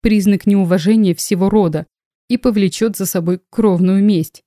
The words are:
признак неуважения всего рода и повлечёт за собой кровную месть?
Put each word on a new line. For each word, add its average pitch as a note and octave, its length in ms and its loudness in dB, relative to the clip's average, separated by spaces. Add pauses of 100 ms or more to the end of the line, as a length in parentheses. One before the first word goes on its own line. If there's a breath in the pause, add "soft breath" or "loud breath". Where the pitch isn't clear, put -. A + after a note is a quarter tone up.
признак G#3 440 0
неуважения F#3+ 680 2
всего F#3+ 360 -2
рода E3+ 360 0 (420)
и A#3+ 80 -2
повлечёт G#3+ 600 -2
за F#3+ 100 -6
собой F3+ 340 -4 (100)
кровную G3 540 0
месть? F#3 420 -2